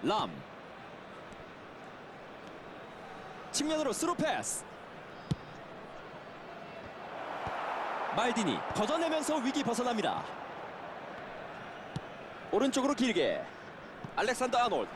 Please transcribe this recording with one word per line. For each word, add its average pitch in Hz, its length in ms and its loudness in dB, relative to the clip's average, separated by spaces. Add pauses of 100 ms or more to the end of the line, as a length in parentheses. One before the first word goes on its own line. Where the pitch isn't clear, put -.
람. 156 260 4 (3250)
측면으로 302 420 2
스루 339 220 4
패스. 277 480 2 (3500)
말디니 220 440 4 (160)
걷어내면서 311 600 4
위기 269 260 4
벗어납니다. 220 600 4 (2250)
오른쪽으로 269 420 6
길게. 147 500 6 (720)
알렉산더 247 420 4
아놀드. 190 380 6